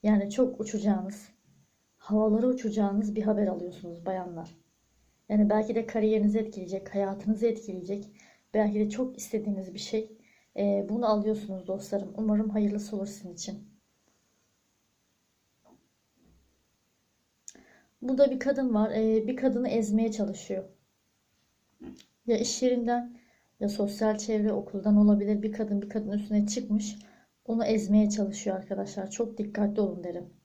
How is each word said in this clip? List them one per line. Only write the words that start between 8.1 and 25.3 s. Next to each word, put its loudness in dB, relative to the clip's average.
Belki 4
de 2
çok -4
istediğiniz -4
bir -10
şey. -6
E, 2
bunu 0
alıyorsunuz 0
dostlarım. -4
Umarım 2
hayırlısı 0
olur -4
sizin -12
için. -12
Burada 4
bir -2
kadın 0
var. 4
E, 2
bir -2
kadını 0
ezmeye 2
çalışıyor. -4
Ya 4
iş -2
yerinden 0
ya 0
sosyal 0
çevre, 0
okuldan 2
olabilir. 6